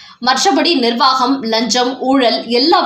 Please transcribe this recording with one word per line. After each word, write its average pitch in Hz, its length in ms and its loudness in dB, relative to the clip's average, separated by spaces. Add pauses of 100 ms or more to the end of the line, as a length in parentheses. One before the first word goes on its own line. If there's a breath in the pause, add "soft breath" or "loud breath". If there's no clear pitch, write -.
(280 loud breath)
மற்றபடி 302 440 0 (140)
நிர்வாகம், 262 500 0 (160)
லஞ்சம், 247 400 0 (180)
ஊழல் 254 300 2 (200)
எல்லா 339 260 2